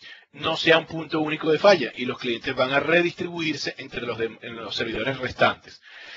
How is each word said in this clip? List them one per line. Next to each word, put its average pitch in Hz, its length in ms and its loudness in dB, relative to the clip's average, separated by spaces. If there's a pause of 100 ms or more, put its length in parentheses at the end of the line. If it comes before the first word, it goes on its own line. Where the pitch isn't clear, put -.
(320)
no 151 260 -4
sea 165 220 6
un 160 80 -2
punto 160 320 -4
único 156 320 0
de 151 80 4
falla 156 360 6
y 127 100 -6
los 123 120 -4
clientes 123 380 -4
van 127 180 2
a 139 60 4
redistribuirse 165 1000 0
entre 131 240 -10
los 117 160 -6
de, 113 240 -4
en 117 140 -12
los 113 200 -10
servidores 113 440 -4
restantes. 120 600 -2 (380)